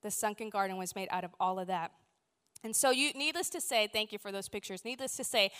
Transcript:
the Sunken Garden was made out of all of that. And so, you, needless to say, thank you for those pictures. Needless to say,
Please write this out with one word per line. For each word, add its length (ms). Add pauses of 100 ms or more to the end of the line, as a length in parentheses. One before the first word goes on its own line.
the 80
Sunken 400
Garden 260
was 200
made 160
out 100
of 160
all 220
of 80
that. 240 (720)
And 120
so, 140
you, 220
needless 380
to 100
say, 260
thank 260
you 60
for 140
those 160
pictures. 360
Needless 320
to 80
say, 360